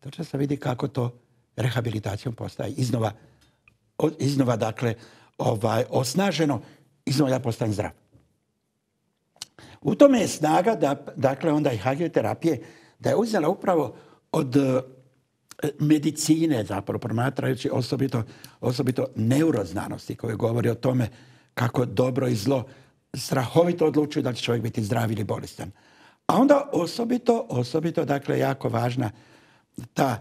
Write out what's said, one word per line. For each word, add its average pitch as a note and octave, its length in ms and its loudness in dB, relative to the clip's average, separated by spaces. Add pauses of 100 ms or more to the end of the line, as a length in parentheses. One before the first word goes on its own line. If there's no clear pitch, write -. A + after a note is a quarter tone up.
točno C#3 240 -12
se C#3 140 -6
vidi C#3+ 180 -2
kako C3 320 -4
to B2 300 -4 (380)
rehabilitacijom A#2 760 -4
postaje G#2+ 380 -8
iznova, A2+ 400 -2 (840)
o-, D#3+ 200 2
iznova, C3 380 2
dakle, A2+ 380 -2 (440)
ovaj, A2+ 520 2
osnaženo, D3 720 0 (460)
iznova C3+ 240 2
ja B2+ 100 2
postajem A#2 340 -2
zdrav. F#2 160 -4 (1900)
U A3+ 140 0
tome C#4 260 8
je D#3 80 0
snaga E3+ 460 2
da, D3 200 0 (220)
dakle, C#3 360 0
onda D3 200 2
i A#2 40 -4
hagioterapije, C3+ 840 -2 (360)
da A#2+ 120 -2
je C#3 60 2
uzela G3+ 320 0
upravo F3 460 0 (380)
od, C#3+ 240 0
e, C3 240 2 (1000)
medicine, D3+ 840 2
zapravo G2 340 -4
promatrajući B2 760 -2
osobito, B2 500 0 (380)
osobito B2+ 460 0 (100)
neuroznanosti A2+ 1000 0
koje A2+ 200 -6
govori A2+ 320 0
o A#2 60 2
tome B2+ 340 0 (460)
kako A#2+ 300 0
dobro B2+ 440 0
i B2 60 2
zlo A#2 300 0 (500)
strahovito D#3+ 720 2
odlučuju D3 360 2
da B2+ 100 -2
će A#2+ 100 -10
čovjek A#2 200 0
biti A2+ 220 -2
zdrav A2+ 280 0
ili G#2+ 120 -2
bolestan. G#2 460 -8 (560)
A D#3 100 4
onda C#4 360 4
osobito, A#3 760 0
osobito, D#3 560 -2
dakle, C#3 340 -2
jako C3 300 0
važna A#2+ 420 -2 (840)
ta C3+ 260 0